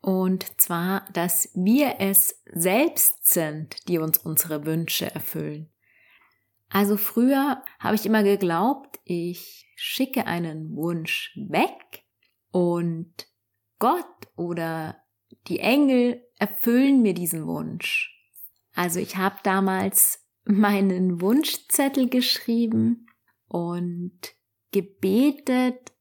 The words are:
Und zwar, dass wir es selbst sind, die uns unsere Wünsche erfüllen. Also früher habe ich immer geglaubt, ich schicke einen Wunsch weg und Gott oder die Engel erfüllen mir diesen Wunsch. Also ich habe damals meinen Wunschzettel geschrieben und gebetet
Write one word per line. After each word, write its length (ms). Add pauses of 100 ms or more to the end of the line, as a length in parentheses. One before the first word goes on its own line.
Und 580
zwar, 540
dass 400
wir 460
es 420 (100)
selbst 760
sind, 600
die 120
uns 180
unsere 480
Wünsche 480
erfüllen. 580 (1000)
Also 280
früher 640 (180)
habe 160
ich 100
immer 180
geglaubt, 800
ich 720
schicke 500
einen 500
Wunsch 600
weg 680 (480)
und 640 (640)
Gott 280 (300)
oder 640 (500)
die 120
Engel 680 (120)
erfüllen 640
mir 120
diesen 320
Wunsch. 720 (560)
Also 260
ich 180
habe 260
damals 800 (220)
meinen 800
Wunschzettel 880
geschrieben 1000 (400)
und 640 (600)
gebetet 1300